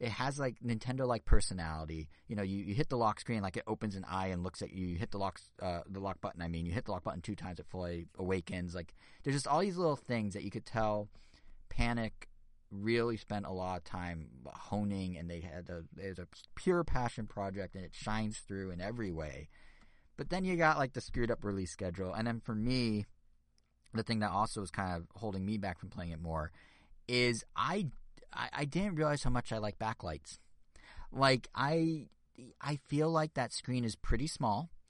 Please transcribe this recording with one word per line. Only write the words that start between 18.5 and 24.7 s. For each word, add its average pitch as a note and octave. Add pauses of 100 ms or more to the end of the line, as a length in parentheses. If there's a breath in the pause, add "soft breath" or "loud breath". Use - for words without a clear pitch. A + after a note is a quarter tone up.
in E2+
every G#2
way. D#2 (680 soft breath)
But C#3
then F#3
you F#3
got, D#3
like, C3+
the -
screwed A#2
up A2+
release G2
schedule. F2+
And A2
then A#2
for A#2
me, A2 (880)
the A2
thing A2
that G#2
also G#2
was F#2